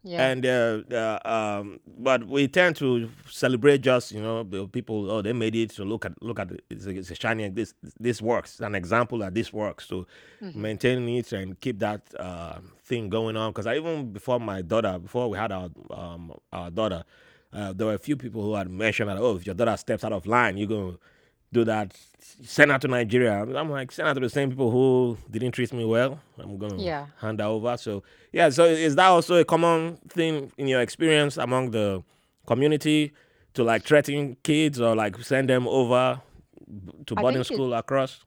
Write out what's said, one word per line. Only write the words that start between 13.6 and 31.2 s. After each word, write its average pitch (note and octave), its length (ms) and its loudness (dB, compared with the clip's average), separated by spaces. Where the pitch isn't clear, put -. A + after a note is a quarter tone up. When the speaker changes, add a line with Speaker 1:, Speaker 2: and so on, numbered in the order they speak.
Speaker 2:
I, B2 100 0
even D#3 340 -4
before A#2+ 280 -2
my G2 220 -6
daughter, F#2+ 380 0
before A#2+ 300 -4
we F#2+ 80 -4
had G#2+ 140 -4
our, F#2 180 -6
um, E2+ 420 -14
our F2 200 -10
daughter, F#2 340 -4
uh, G2 200 -8
there A2 140 -2
were G#2+ 60 0
a G2 60 -4
few C#3+ 180 -4
people A2+ 260 -8
who G#2+ 120 -2
had F#2+ 140 -6
mentioned G#2 400 0
that, F#2+ 80 -4
"Oh, A2 200 2
if F2 80 -10
your F#2+ 100 -6
daughter A2 220 2
steps A2 260 -4
out A2 100 -4
of F#2 120 -6
line, A2 320 2
you're G#2 100 -2
gonna G2 300 -6
do A#2 120 4
that. G#2+ 280 -2
Send D3 280 4
her C3 80 2
to D3 80 -2
Nigeria." A#2+ 560 2
I'm, B2+ 120 -8
I'm D3+ 140 -4
like, C3+ 220 -8
"Send - 160 -4
her D3 80 2
to B2+ 40 -2
the B2+ 100 0
same C#3 200 0
people B2+ 220 0
who B2+ 460 4
didn't A#2 240 -4
treat B2 200 -4
me A#2 120 -4
well. B2+ 340 2
I'm G2+ 200 -14
gonna G2+ 200 -8
Speaker 1:
Yeah. D3+ 300 -6
Speaker 2:
hand A2 200 -4
her G#2 80 -2
over." A2 300 -2
So, G2+ 260 -8
yeah, E3 180 6
so D#3 160 6
is D#3+ 300 4
that F#3 120 8
also F3 280 6
a D#3+ 100 8
common E3 520 2
thing D#3+ 480 -2
in C#3 100 -2
your C3 140 2
experience D3 560 2